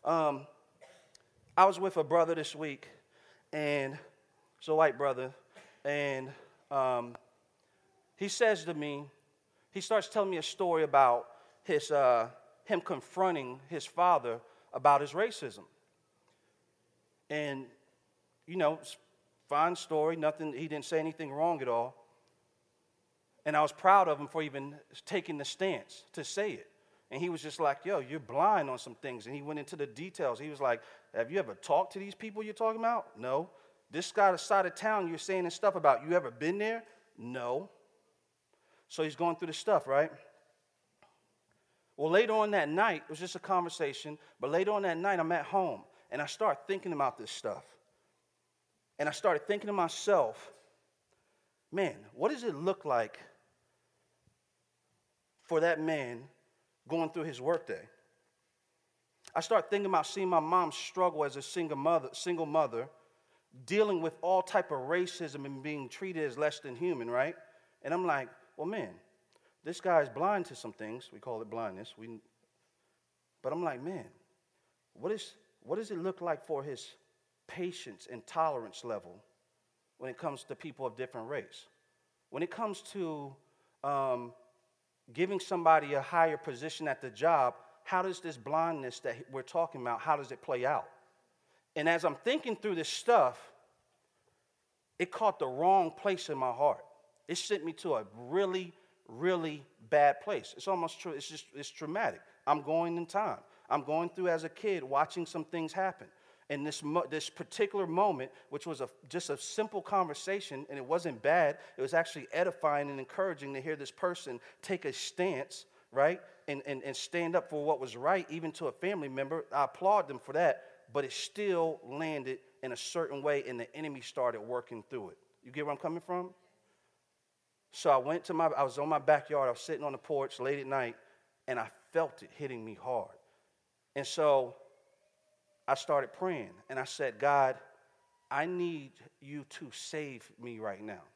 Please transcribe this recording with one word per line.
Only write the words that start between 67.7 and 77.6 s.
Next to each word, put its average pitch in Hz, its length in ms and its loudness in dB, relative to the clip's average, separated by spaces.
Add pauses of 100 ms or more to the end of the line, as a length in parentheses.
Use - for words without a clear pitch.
And 147 100 -2
I'm 180 120 0
like, 139 240 0 (280)
"Well, 156 100 -6
man, 120 320 -6 (640)
this 170 160 -8
guy's 160 300 4
blind 175 380 0
to 131 80 -14
some 110 180 -10
things." 110 400 -10
We 104 60 -16
call 113 220 -8
it 110 80 -10
blindness. 107 480 -8
We, 113 220 -14 (1200)
but 131 120 -4
I'm 175 100 -4
like, 135 180 -4
"Man, 151 280 -8 (840)
what 160 180 -6
is, - 240 -8 (260)
what 147 160 -2
does 220 140 -6
it 180 80 -4
look 185 220 -4
like 165 240 -2
for 139 180 -2
his 139 320 -10 (500)
patience 175 680 -10